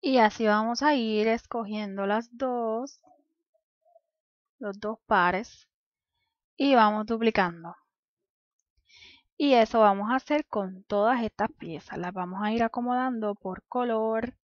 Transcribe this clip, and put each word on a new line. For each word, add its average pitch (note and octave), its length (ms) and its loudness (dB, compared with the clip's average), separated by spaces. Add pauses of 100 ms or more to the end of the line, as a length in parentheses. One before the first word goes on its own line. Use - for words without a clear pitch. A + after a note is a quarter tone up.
Y C4 100 4
así A3+ 280 2
vamos A3 380 0
a D4 100 4
ir A3 320 0
escogiendo G#3+ 800 -4
las A3 240 -2
dos, A#3+ 680 -6 (1600)
los G3+ 180 -8
dos G#3+ 260 -8
pares, F#3 640 0 (920)
y C#4 200 4
vamos G#3+ 300 4
duplicando. F#3+ 680 -2 (1600)
Y C#4+ 180 4
eso A3+ 260 4
vamos G3+ 320 4
a - 20 0
hacer C4+ 320 -2
con F#3+ 380 -8
todas A3+ 400 0
estas G#3+ 340 -4
piezas. - 400 -12
Las F3 140 -8
vamos F#3 280 -8
a G#3 120 -2
ir A#3 100 0
acomodando A#3+ 720 -2
por - 320 -10
color A3+ 800 -2